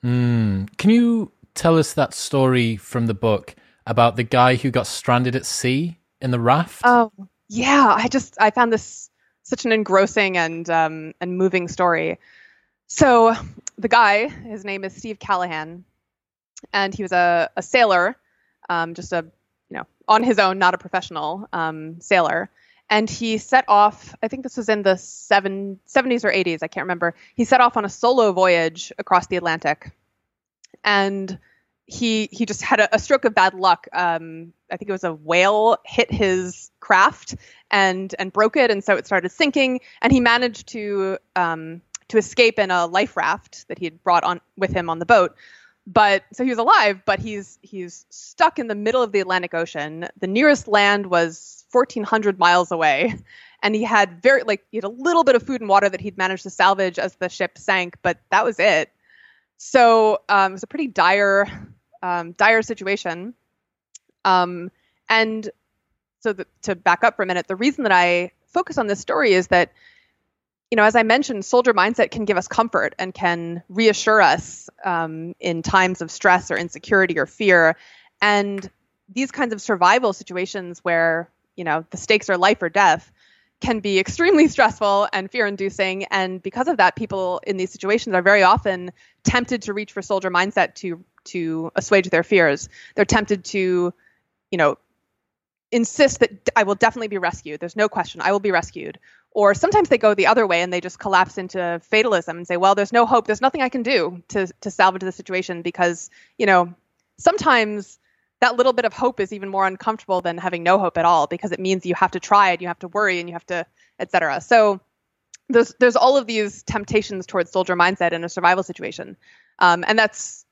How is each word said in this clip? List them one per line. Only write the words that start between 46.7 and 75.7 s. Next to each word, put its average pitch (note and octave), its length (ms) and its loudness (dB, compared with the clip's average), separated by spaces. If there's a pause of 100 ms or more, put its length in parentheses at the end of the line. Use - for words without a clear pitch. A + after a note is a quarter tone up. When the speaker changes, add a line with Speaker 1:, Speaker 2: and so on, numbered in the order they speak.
Speaker 2:
but G3 160 -2
he's, G3+ 440 -12
he's F3+ 480 -16
stuck - 480 -2
in A#3+ 80 -6
the G#3+ 80 -6
middle A3+ 260 -2
of A3 100 -2
the G3 100 0
Atlantic F#3 340 -4
Ocean. E3 520 -8 (120)
The F#3 80 -6
nearest G3+ 400 2
land G3+ 400 2
was E3+ 580 -2 (100)
fourteen B3 300 0
hundred G3+ 340 -2
miles F3 320 4
away. D#3 420 0 (480)
And G#3 140 0
he G#3+ 80 -2
had G3+ 380 0
very, C4+ 220 4
like, G#3 280 -4
he G#3+ 60 -8
had A#3+ 60 -6
a A#3+ 120 -10 (120)
little E4+ 160 2
bit C4 120 4
of A3+ 80 2
food B3+ 160 -6
and A3 100 -10
water G3 200 4
that F#3 100 -8
he'd F#3+ 180 -10
managed F#3 260 -4
to F#3+ 80 -14
salvage F#3+ 480 2
as - 160 -6
the F3+ 140 -6
ship - 280 -8
sank, F3+ 460 -4
but F3 140 -2 (120)
that G3+ 160 2
was A3+ 140 -4
it. E3 320 2 (680)
So, A3+ 600 4 (100)
um, G3 220 2
it - 20 -14
was F#3+ 100 -14
a - 40 -16
pretty D4 200 -8
dire, G3 600 2 (560)
um, F3 300 -6
dire A3 280 4
situation. G3 720 -8 (880)
Um, F3+ 480 0 (380)
and A3 400 0 (720)
so G#3+ 120 -4
the, F#3 120 -10 (180)
to G3+ 120 -6
back F3 280 0
up G#3+ 120 2
for G#3 80 -4
a - 20 -2
minute, F3+ 220 -4
the F#3+ 80 -6
reason C4+ 280 -2
that G#3 80 0
I F3 400 2 (160)
focus F4 300 -4
on C#4 100 -2
this G3+ 120 -4
story B3+ 340 0
is F#3 140 2
that, F3 240 0 (1000)
you A#3 40 -2
know, G#3+ 80 4
as A3 120 4
I A3+ 80 4
mentioned, A3+ 420 -2
soldier B3 280 2
mindset G#3+ 380 0
can A3 140 -6
give G3 120 0
us F3+ 100 -6
comfort A3+ 520 -2
and F#3 140 -8
can E3+ 560 -6
reassure G#3+ 520 2
us, D#3+ 480 0 (140)
um, E3 560 -6
in E3 240 -4
times F#3 380 2